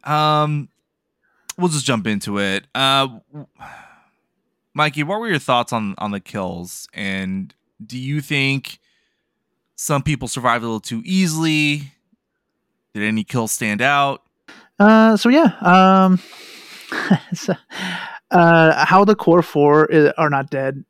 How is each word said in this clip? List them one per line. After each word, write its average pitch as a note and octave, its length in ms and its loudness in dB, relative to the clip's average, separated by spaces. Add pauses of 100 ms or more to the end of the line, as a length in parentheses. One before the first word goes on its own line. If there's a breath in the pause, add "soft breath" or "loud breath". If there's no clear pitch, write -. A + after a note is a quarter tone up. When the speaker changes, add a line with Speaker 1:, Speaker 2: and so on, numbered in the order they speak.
Speaker 1:
um, D3+ 640 -2 (880)
we'll F3+ 120 0
just D3+ 160 -4
jump A#2 220 -2
into G#2 320 -4
it. G2 260 -4 (100)
Uh, C3+ 320 0 (240)
w-, D3 160 -18 (1300 loud breath)
Mikey, D3+ 280 -2
what G3 160 -4
were A#3 80 -8
your E3 120 -2
thoughts A#2+ 340 -2
on, G#2+ 240 -4
on G#2 140 -6
the G2+ 80 -6
kills? F2+ 760 -10
And F#2+ 600 -6 (300)
do A#2+ 140 -14
you C#3 240 -6
think C3+ 580 -4 (960)
some C#3+ 280 -4
people C3 240 -4
survived A#2+ 360 -2
a A#2 40 -6
little A2 120 -4
too A2+ 240 -8
easily? D#3 880 -2 (1000)
Did G#2 100 -6
any G#2+ 200 -2
kills A2+ 280 -4
stand G#2 300 -4
out? C#3 400 0 (580 soft breath)
Speaker 2:
Uh, A3 380 6
so A#3 120 0
yeah, C4+ 220 4 (100)
um, F#3 580 6 (600 loud breath)
<laughs> - 540 -4
so, - 200 -8 (800 loud breath)
uh, E3 540 4
how F#3+ 180 4
the G#3 120 4
core E3+ 260 2
four D3 520 2
i-, D3 240 4
are D#3 120 0
not C#3 220 -4
dead C3+ 380 -6